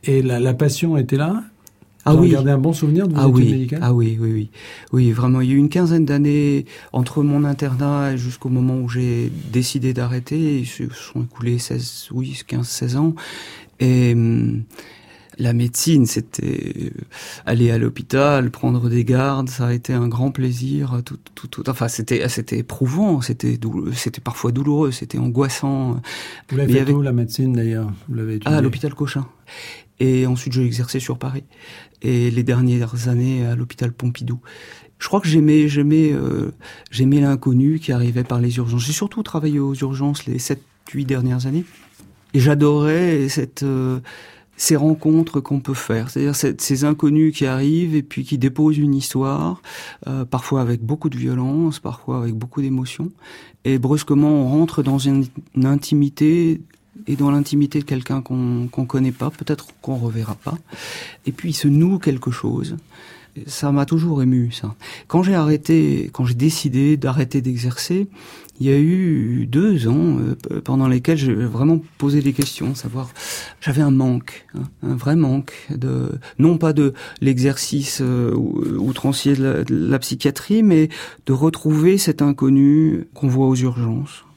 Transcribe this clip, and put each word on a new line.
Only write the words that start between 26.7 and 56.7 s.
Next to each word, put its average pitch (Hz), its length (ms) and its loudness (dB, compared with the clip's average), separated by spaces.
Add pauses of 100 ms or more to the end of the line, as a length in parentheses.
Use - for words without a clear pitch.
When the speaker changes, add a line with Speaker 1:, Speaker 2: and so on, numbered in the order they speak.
Speaker 2:
il - 20 6
y - 0 -
Speaker 1:
fait 135 60 4
Speaker 2:
avait 139 120 2
Speaker 1:
où, 143 80 2
la 135 120 0
médecine, 120 400 0
d'ailleurs ? 113 380 -2 (180)
Vous 131 60 -6
l'avez 110 200 -4
étudiée ? 113 180 -2
Speaker 2:
Ah, 151 60 2
à - 20 2
l'hôpital 135 320 -2
Cochin. 135 320 -6 (720)
Et 127 280 2
ensuite, 127 260 -2
j'ai 127 120 2
exercé 120 340 -2
sur 127 180 -6
Paris. 131 260 -8 (600)
Et 123 260 2
les 120 140 0
dernières 123 640 0
années, 123 380 0
à 120 100 -2
l'hôpital 123 360 -4
Pompidou. 123 480 -6 (600)
Je - 80 -10
crois 196 140 0
que 175 60 -2
j'aimais, 151 400 6
j'aimais, 147 440 2
euh, 135 400 -2 (400)
j'aimais 131 300 4
l'inconnu 139 580 2
qui 160 120 -4
arrivait 120 340 0
par 123 140 -2
les 120 180 0
urgences. 120 280 -2
J'ai 143 80 -4
surtout 208 300 -4
travaillé 151 360 -2
aux 139 160 -2
urgences 139 500 -4
les 123 120 -4
sept, 127 240 -4 (320)
huit 139 120 -4
dernières 127 420 -2
années. 156 160 -2 (680)
Et 143 60 4
j'adorais 147 880 2
cette, 131 340 -4
euh, 131 360 -2 (580)
ces - 180 2
rencontres 156 640 2
qu'on 139 200 -2
peut 135 160 -4
faire, 117 340 -4
c'est-à-dire 139 260 -2
cette, - 260 -2
ces 135 220 0
inconnus 151 540 2
qui 143 80 0
arrivent 151 500 0
et 147 60 2
puis 135 220 -8
qui 135 160 -4
déposent 147 400 2
une 143 160 2
histoire, 139 640 -2 (460)
euh, 131 180 -4
parfois 131 360 -2
avec 120 200 0
beaucoup 151 280 -4
de 131 80 -6
violence, 131 600 -2
parfois - 380 -8
avec 117 160 -4
beaucoup 120 280 -6
d'émotion, 135 500 -4 (540)
et 135 120 2
brusquement 147 540 2
on 143 180 4
rentre 156 320 2
dans 135 160 2
une, 135 280 2 (300)
une 131 120 4
intimité, 151 920 2 (460)